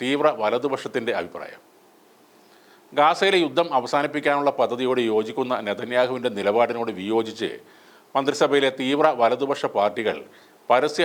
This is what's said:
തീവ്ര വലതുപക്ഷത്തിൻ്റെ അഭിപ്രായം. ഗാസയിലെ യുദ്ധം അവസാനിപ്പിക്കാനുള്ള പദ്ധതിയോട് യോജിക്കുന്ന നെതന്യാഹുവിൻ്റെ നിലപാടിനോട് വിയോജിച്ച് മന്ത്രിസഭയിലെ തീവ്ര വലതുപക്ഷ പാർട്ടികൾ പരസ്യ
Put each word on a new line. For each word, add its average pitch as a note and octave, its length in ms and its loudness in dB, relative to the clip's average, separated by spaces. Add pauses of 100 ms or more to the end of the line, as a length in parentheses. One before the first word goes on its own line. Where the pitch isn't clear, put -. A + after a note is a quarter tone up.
തീവ്ര C#3+ 280 0 (140)
വലതുപക്ഷത്തിൻ്റെ A#2+ 760 -2
അഭിപ്രായം. E2+ 420 -10 (1400)
ഗാസയിലെ F3 460 4
യുദ്ധം D#3 240 0 (100)
അവസാനിപ്പിക്കാനുള്ള C#3+ 720 0 (100)
പദ്ധതിയോട് B2 400 0 (100)
യോജിക്കുന്ന A2 440 0 (120)
നെതന്യാഹുവിൻ്റെ B2 720 -2
നിലപാടിനോട് A2+ 520 0 (100)
വിയോജിച്ച് A2 500 -2 (640)
മന്ത്രിസഭയിലെ C#3 560 2 (100)
തീവ്ര C#3+ 260 2 (160)
വലതുപക്ഷ C3 420 0 (120)
പാർട്ടികൾ G#2 400 0 (540)
പരസ്യ D3+ 340 2